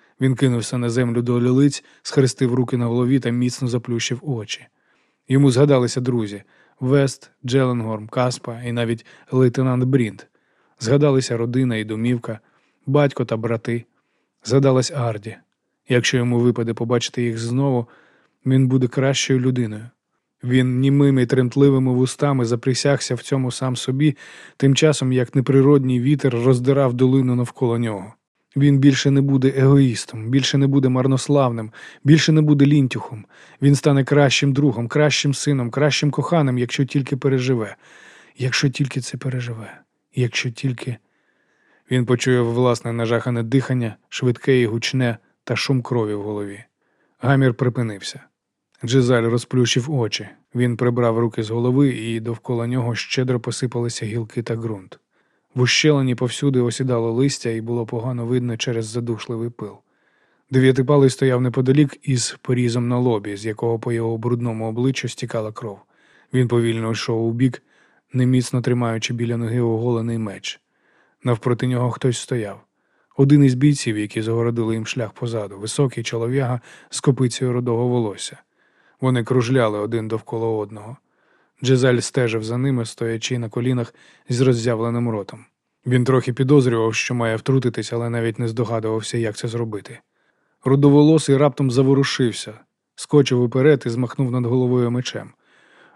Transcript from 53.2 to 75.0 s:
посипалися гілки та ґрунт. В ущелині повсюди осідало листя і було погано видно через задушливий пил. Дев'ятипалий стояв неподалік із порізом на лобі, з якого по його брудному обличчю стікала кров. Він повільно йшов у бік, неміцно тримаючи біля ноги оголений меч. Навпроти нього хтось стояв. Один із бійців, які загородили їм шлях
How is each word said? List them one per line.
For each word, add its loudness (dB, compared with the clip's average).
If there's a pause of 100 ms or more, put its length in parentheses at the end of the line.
посипалися -6
гілки -6
та -6
ґрунт. -10 (560)
В 0
ущелині 2
повсюди -2
осідало -2
листя 0
і -4
було -4
погано -6
видно -2
через -4
задушливий -6
пил. -14 (760)
Дев'ятипалий 4
стояв 0
неподалік 2
із -2
порізом 0
на 0
лобі, 0
з -12
якого -4
по -6
його -4
брудному -4
обличчю -2
стікала -8
кров. -12 (560)
Він 2
повільно 0
йшов -4
у 0
бік, 0 (500)
неміцно 0
тримаючи -2
біля -4
ноги -2
оголений -2
меч. -10 (640)
Навпроти 0
нього -2
хтось -2
стояв. -8 (560)
Один 6
із 6
бійців, 2
які -4
загородили -2
їм -6
шлях -6